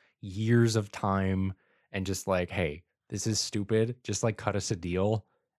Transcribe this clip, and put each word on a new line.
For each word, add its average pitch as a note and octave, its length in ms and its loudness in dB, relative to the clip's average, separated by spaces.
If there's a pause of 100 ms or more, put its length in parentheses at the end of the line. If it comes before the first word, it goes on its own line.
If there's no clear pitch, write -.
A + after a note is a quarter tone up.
(220)
years A2 560 4
of G2+ 140 -2
time, F#2+ 640 0 (380)
and F#2+ 140 -4
just F#2+ 220 -4
like, F#2 240 0
"Hey, E2 320 -2 (260)
this G#2 180 -6
is A2 120 0
stupid. A2 640 0
Just, G2+ 200 -4
like, A2+ 140 0
cut G2+ 180 -2
us - 160 -2
a A2 60 0
deal F#2 480 0 (340)